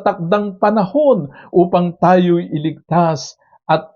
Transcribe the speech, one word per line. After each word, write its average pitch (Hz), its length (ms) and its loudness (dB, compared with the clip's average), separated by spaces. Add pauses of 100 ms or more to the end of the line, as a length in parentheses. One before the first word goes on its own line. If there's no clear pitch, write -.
takdang 196 560 -2
panahon 214 720 0 (160)
upang 180 480 0
tayo'y 180 560 2
iligtas 160 800 -4 (320)
at - 300 -2